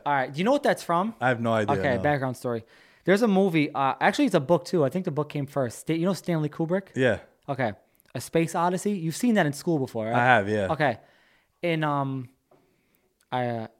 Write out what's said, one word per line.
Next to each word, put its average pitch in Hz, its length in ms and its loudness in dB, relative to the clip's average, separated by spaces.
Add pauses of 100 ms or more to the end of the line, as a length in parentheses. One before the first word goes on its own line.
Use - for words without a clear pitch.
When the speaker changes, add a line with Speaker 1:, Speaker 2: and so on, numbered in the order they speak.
Speaker 1:
All 147 80 0
right. 135 180 0
Do 139 60 -10
you 175 60 -2
know 233 80 2
what 285 100 2
that's 226 220 0
from? 185 360 -2
Speaker 2:
I 123 100 2
have 117 120 0
no 113 100 0
idea, 110 280 2
Speaker 1:
Okay, 123 160 0
Speaker 2:
no. - 80 -2
Speaker 1:
background 135 340 0
story. 117 260 -4 (420)
There's 202 180 4
a 240 40 4
movie. 180 460 2
Uh, 135 260 0
actually, 202 260 2
it's 202 100 2
a 170 40 6
book 160 260 0
too. 160 200 0
I 131 40 2
think 180 160 -6
the 180 60 -6
book 147 180 -4
came 143 180 -6
first. 127 320 -4
Sta-, 160 160 -4
you 165 100 -2
know 196 80 0
Stanley 156 340 -2
Kubrick? 165 480 -4
Speaker 2:
Yeah. 120 260 2 (280)
Speaker 1:
Okay. 127 240 -2 (400)
A 123 80 -8
Space 165 320 -2
Odyssey. 180 380 0
You've 165 240 -4
seen 240 180 2
that 180 140 4
in 139 60 -2
school 156 260 -2
before, 117 260 -4
right? 113 80 -4
Speaker 2:
I 120 120 4
have, 113 220 6
yeah. 104 260 0
Speaker 1:
Okay. 135 260 0 (640)
In, 165 200 -2
um, 139 460 -4 (1000)
uh, 120 340 -4 (140)